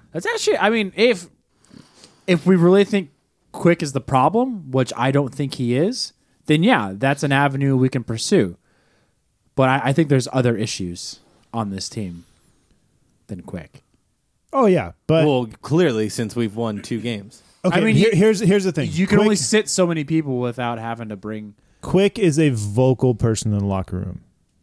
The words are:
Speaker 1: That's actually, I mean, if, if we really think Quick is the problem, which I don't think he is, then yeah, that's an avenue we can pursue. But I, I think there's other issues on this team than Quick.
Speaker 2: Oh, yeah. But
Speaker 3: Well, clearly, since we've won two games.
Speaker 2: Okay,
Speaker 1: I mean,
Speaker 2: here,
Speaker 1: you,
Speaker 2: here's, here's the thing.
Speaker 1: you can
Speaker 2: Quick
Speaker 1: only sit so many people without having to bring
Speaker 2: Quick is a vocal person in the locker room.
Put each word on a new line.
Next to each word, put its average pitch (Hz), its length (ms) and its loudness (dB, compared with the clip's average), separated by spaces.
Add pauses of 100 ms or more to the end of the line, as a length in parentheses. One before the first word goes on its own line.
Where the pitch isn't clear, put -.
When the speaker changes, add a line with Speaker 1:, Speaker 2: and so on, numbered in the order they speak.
(120)
Speaker 1:
That's 175 160 -8
actually, 427 320 0
I 196 100 2
mean, 214 260 -2
if, 185 320 0 (1000)
if 175 180 0
we 185 100 6
really 180 300 6
think 196 240 -2 (420)
Quick 170 300 2
is 143 120 -6
the 131 80 -4
problem, 170 680 0
which 131 240 0
I 127 160 0
don't 139 220 0
think 143 220 -6
he 120 200 -2
is, 202 380 -2 (320)
then 156 160 2
yeah, 143 340 2
that's 135 280 0
an 139 80 -2
avenue 139 440 2
we 131 140 4
can 123 140 -4
pursue. 113 520 0 (1000)
But 131 140 2
I, 135 160 2
I 135 80 0
think 156 160 0
there's 131 220 2
other 123 240 0
issues 92 640 -8 (320)
on 107 200 -6
this 98 180 -10
team 87 360 -12 (1000)
than 90 140 -12
Quick. - 400 -16 (720)
Speaker 2:
Oh, 262 140 4
yeah. 131 240 2 (160)
But 160 180 4
Speaker 3:
Well, 127 220 2 (160)
clearly, 131 460 2
since 110 260 -6
we've 110 200 -4
won 110 280 -6
two 113 180 -6
games. 107 400 -10 (240)
Speaker 2:
Okay, 175 120 2
Speaker 1:
I 202 60 2
mean, 220 120 2
Speaker 2:
here, 208 160 6
Speaker 1:
you, 196 60 0
Speaker 2:
here's, 208 220 4
here's 202 240 2
the 185 80 0
thing. 147 200 -2
Speaker 1:
you 170 140 0
can 202 120 4
Speaker 2:
Quick 208 80 6
Speaker 1:
only 214 100 4
sit 214 340 0
so 185 160 0
many 165 200 -2
people 143 340 -2
without 120 400 -4
having 113 300 -10
to 104 80 -10
bring 107 380 -12 (260)
Speaker 2:
Quick 196 360 0
is 165 220 2
a 151 120 4
vocal 120 640 0
person 110 360 -2
in 101 80 0
the 101 60 -2
locker 95 320 -4
room. 95 240 -10 (420)